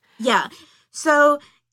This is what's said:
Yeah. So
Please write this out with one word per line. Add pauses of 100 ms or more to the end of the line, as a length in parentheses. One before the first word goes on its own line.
(180)
Yeah. (420)
So (340)